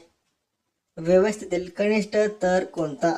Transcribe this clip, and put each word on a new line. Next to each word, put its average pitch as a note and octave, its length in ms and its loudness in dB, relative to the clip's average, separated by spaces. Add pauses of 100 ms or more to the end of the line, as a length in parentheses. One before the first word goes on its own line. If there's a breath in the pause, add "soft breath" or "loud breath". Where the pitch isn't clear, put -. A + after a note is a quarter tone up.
(960)
व्यवस्थेतील F3+ 720 0
कनिष्ठ G#3 480 0
स्तर F#3 480 0
कोणता D#3+ 520 -2